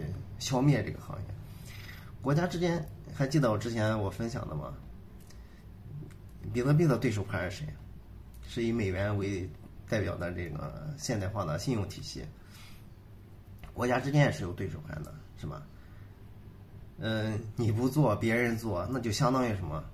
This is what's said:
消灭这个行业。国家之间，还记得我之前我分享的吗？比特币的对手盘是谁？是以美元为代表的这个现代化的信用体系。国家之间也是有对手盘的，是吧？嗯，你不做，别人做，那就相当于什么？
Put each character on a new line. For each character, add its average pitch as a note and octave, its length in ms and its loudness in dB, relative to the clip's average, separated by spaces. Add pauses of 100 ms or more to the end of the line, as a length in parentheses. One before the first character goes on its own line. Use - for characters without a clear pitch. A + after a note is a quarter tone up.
(380)
消 B2+ 240 2
灭 C3+ 220 8
这 - 80 -4
个 - 100 -8
行 - 220 -8
业。 - 20 -8 (960)
国 C3+ 120 4
家 E3+ 120 6
之 E3+ 140 0
间， E3+ 280 2 (240)
还 C#3 140 0
记 D#3 140 4
得 B2 120 6
我 G#2+ 60 4
之 A#2 140 -2
前 A2 280 4
我 G2+ 80 2
分 A2+ 220 -2
享 A#2+ 180 -4
的 - 60 -6
吗？ C#2+ 180 -4 (1800)
比 A#2+ 80 2
特 C#3 100 6
币 D#3+ 140 10
的 C3+ 100 8
对 A#2 140 4
手 G#2 140 2
盘 F#2 260 0
是 - 80 -6
谁？ D3+ 160 -6 (720)
是 A#2 160 -2
以 A#2 80 2
美 A2 180 2
元 G2+ 280 2
为 G2 320 0 (400)
代 A2+ 100 2
表 F#2 160 0
的 F2 160 -2
这 F2+ 160 -4
个 D2+ 480 -6
现 A2+ 240 0
代 F#2 80 0
化 G2+ 160 0
的 D2+ 140 0
信 - 160 0
用 G#2 160 0
体 - 140 -10
系。 - 200 -8 (1500)
国 A#2+ 140 2
家 A#2+ 120 4
之 C#3 120 0
间 D3 140 10
也 A2 60 6
是 G#2 120 -4
有 F2 100 -4
对 F#2+ 160 -4
手 - 180 -6
盘 D#2 160 -6
的， - 80 -10 (280)
是 - 80 -6
吧？ C#2 160 -8 (1400)
嗯， A2 400 0 (160)
你 A2 160 4
不 B2 180 4
做， B2+ 260 6
别 A2+ 200 4
人 A#2+ 200 4
做， G#2 360 -2
那 C3 80 0
就 A2+ 120 0
相 B2+ 220 4
当 C3 160 4
于 G#2 60 0
什 F#2 100 -4
么？ D2+ 180 -4 (100)